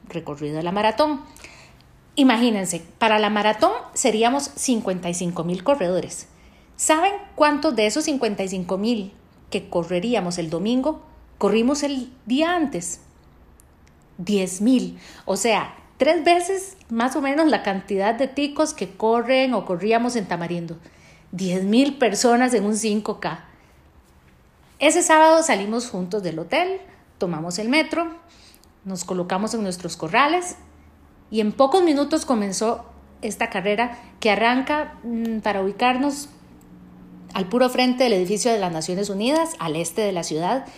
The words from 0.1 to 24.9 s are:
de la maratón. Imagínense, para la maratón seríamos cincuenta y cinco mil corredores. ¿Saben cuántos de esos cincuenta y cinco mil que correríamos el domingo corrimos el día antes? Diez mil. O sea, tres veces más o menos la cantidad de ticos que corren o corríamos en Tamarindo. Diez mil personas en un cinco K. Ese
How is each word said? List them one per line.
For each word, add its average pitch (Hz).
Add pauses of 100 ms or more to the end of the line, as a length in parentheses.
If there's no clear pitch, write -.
de 160
la 175
maratón. 220 (960)
Imagínense, 220 (160)
para 220
la 208
maratón 214 (200)
seríamos 240
cincuenta 190
y 175
cinco 175
mil 175
corredores. 185 (480)
¿Saben 330 (240)
cuántos 294
de 214
esos 294
cincuenta 233
y 190
cinco 185
mil 208 (380)
que 180
correríamos 180
el 165
domingo 247 (360)
corrimos 233
el 269 (120)
día 311
antes? - (1160)
Diez 185
mil. 208 (280)
O 190
sea, 202 (220)
tres 311
veces 359 (100)
más 233
o 294
menos 285
la 214
cantidad 196
de 262
ticos 294
que 185
corren 240
o 196
corríamos 226
en 208
Tamarindo. 170 (540)
Diez 185
mil 262
personas 240
en 202
un 214
cinco 208
K. 160 (1300)
Ese 320